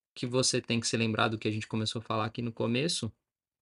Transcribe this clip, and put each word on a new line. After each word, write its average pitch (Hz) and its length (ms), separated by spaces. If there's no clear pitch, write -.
que - 100
você 123 340
tem 117 200
que 113 80
se - 100
lembrar 113 300
do 113 100
que 107 100
a 110 40
gente 107 160
começou 110 320
a 113 40
falar 110 220
aqui 113 160
no 120 100
começo, 117 600